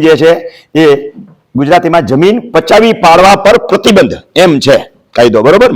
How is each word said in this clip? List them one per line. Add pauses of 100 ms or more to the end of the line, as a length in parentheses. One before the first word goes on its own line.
જે
છે (520)
એ (720)
ગુજરાતીમાં
જમીન (180)
પચાવી (100)
પાડવા (100)
પર (120)
પ્રતિબંધ (280)
એમ (140)
છે (380)
કાયદો,
બરોબર?